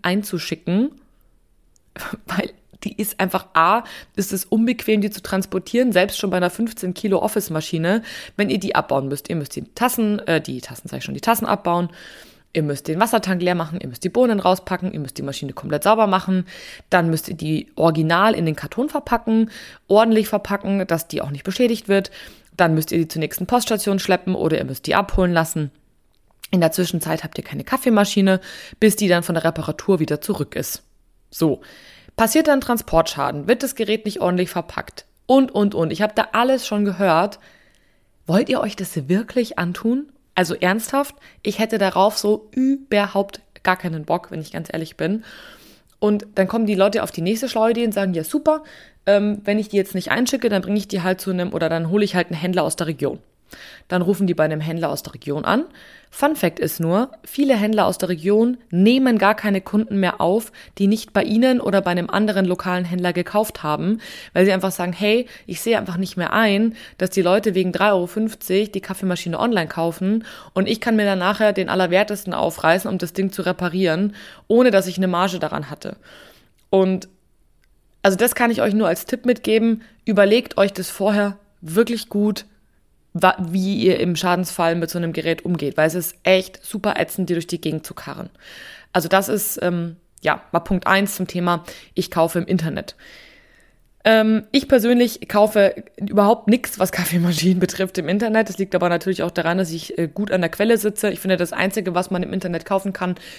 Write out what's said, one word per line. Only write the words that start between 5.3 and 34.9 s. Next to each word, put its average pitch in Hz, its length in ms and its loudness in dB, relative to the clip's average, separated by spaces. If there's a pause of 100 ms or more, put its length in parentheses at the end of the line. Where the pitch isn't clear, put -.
selbst 185 260 2
schon 196 140 -2
bei 175 60 0
einer 180 120 2
fünfzehn 185 460 -6
Kilo 196 240 0
Office-Maschine, 175 840 -2 (340)
wenn 208 140 0
ihr 185 100 0
die 196 140 -4
abbauen 135 360 0
müsst. 143 200 -8
Ihr 170 60 -4
müsst 147 200 -6
die - 100 -10 (100)
Tassen, 226 420 0 (100)
äh, 160 140 0
die 127 180 -8
Tassen, - 280 -16
sag 131 100 -10
ich 127 60 -10
schon, 139 100 -8
die 135 80 -8
Tassen 226 240 0
abbauen. 175 440 0 (640)
Ihr 160 100 0
müsst 143 260 -4
den 160 100 -2
Wassertank 202 420 0
leer 180 140 2
machen, 165 240 -4
ihr - 80 -10
müsst 123 160 -10
die 180 60 -2
Bohnen 226 320 2
rauspacken, 185 500 0
ihr - 80 -6
müsst - 180 -8
die 143 40 -8
Maschine 139 320 -8
komplett - 300 -6
sauber 220 220 4
machen, 185 400 0 (440)
dann 170 200 4
müsst 160 200 -2
ihr 170 60 -8
die 156 400 -4
original 165 580 4
in 170 120 -2
den 156 120 -2
Karton 247 320 -4
verpacken, 226 600 0 (380)
ordentlich 220 400 6
verpacken, 196 580 -2
dass 165 220 -2
die - 140 -6
auch 143 100 -6
nicht 139 140 -10
beschädigt 233 420 0
wird, 196 240 2 (460)
dann 170 160 4
müsst 156 180 0
ihr 175 60 0
die 165 100 0
zur 160 140 -6
nächsten 156 240 -4
Poststation 214 540 0
schleppen 185 360 -2
oder 160 220 0
ihr - 80 -2
müsst 131 200 -10
die - 100 0
abholen 190 360 2
lassen. 160 400 0 (800)
In 190 100 2
der 165 140 4
Zwischenzeit 160 500 -4
habt - 140 -12
ihr - 80 -10
keine 143 180 -10
Kaffeemaschine, 202 760 2 (400)
bis 214 160 6
die 208 100 0
dann 175 160 4
von 185 120 -2
der 165 100 0
Reparatur 160 560 0
wieder 151 180 -2
zurück - 380 -6
ist. - 260 -8 (460)
So, - 320 0 (560)
passiert 302 320 4
dann 277 100 4
Transportschaden, 160 880 -2
wird 254 160 2
das 269 120 -6
Gerät 220 280 -2
nicht 202 160 -6
ordentlich 180 300 0
verpackt - 560 -8 (200)